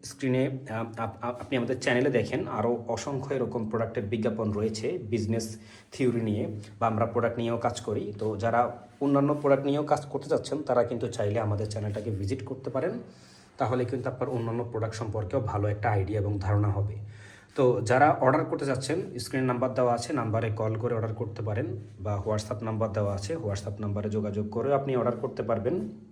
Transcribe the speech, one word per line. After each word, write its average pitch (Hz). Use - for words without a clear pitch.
স্ক্রিনে, 131
আহ, 113
আপ-, 113
আপ-, 123
আপনি -
আমাদের 120
চ্যানেলে 131
দেখেন, 127
আরও 117
অসংখ্য 127
এরকম 113
প্রোডাক্টের 113
বিজ্ঞাপন 107
রয়েছে 110
বিজনেস 110
থিওরি 120
নিয়ে, 107
বা 117
আমরা 110
প্রোডাক্ট 117
নিয়েও 117
কাজ -
করি। 165
তো 110
যারা 117
অন্যান্য 139
প্রোডাক্ট 139
নিয়েও 147
কাজ 147
করতে -
চাচ্ছেন, 151
তারা 120
কিন্তু 120
চাইলে 107
আমাদের 107
চ্যানেলটাকে 107
ভিজিট 101
করতে 131
পারেন, 135
তাহলে 123
কিন্তু 123
আপনার 120
অন্যান্য 117
প্রোডাক্ট 110
সম্পর্কেও 107
ভালো 104
একটা 104
আইডিয়া 104
এবং 101
ধারণা 104
হবে। 101
তো 127
যারা 131
অর্ডার 151
করতে 156
চাচ্ছেন, 135
স্ক্রিনে 131
নাম্বার 123
দেওয়া 123
আছে, 120
নাম্বারে 113
কল 110
করে 117
অর্ডার 110
করতে 110
পারেন, 107
বা 98
WhatsApp 107
নাম্বার 110
দেওয়া 101
আছে, 98
WhatsApp 104
নাম্বারে 104
যোগাযোগ 104
করে 123
আপনি 139
অর্ডার 117
করতে 120
পারবেন। 117